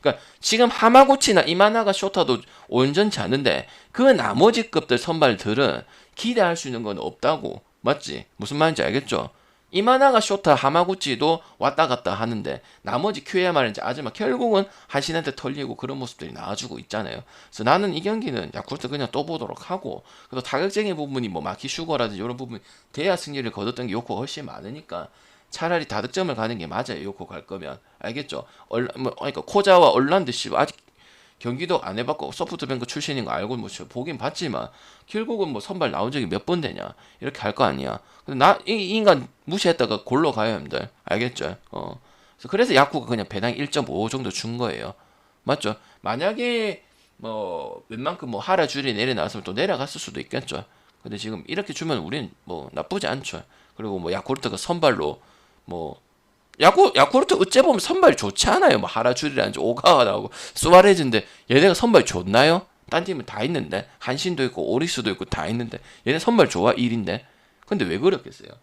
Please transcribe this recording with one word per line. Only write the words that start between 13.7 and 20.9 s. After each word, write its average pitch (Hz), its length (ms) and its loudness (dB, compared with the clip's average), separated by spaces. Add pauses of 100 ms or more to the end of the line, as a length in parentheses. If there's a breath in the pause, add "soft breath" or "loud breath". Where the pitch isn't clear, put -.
이제 101 100 -10
아즈마 127 300 -6
결국은 220 560 0 (220 loud breath)
한신한테 143 460 -4
털리고 135 420 -8
그런 131 200 -10
모습들이 131 360 -12
나와주고 - 480 -10
있잖아요. 101 420 -8 (260 loud breath)
그래서 - 160 -10
나는 180 300 2
이 160 80 -6
경기는 196 520 -4
야쿠르트 - 340 -10
그냥 139 240 -4
또 139 120 -2
보도록 151 460 -10
하고, 110 320 -8 (260 loud breath)
그래서 127 160 -8
타격적인 196 500 -2